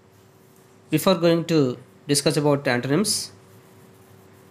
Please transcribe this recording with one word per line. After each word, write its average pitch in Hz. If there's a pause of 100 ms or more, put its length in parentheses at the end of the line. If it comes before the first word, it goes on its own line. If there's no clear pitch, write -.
(920)
Before 180
going 165
to 139 (300)
discuss 143
about 143
antonyms, 131 (1200)